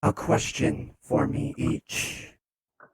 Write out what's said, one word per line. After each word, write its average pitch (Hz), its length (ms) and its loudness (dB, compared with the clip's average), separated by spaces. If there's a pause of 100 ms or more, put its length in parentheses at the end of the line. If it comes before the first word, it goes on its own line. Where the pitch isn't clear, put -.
A - 100 4
question - 880 0
for - 260 2
me - 300 -2
each, - 800 -4 (600)